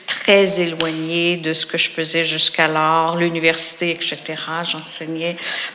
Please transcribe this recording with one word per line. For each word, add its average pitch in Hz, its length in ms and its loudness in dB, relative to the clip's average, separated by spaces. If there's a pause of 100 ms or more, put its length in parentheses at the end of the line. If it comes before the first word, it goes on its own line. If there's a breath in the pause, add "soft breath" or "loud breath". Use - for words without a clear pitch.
très 196 540 4
éloigné 165 760 -2
de 160 160 -2
ce - 140 -2
que 165 120 -4
je - 120 0
faisais 165 340 0
jusqu'alors, 160 920 2
l'université, 165 840 0
et - 0 -
cetera. 160 640 -8
J'enseignais 160 720 -4 (380 loud breath)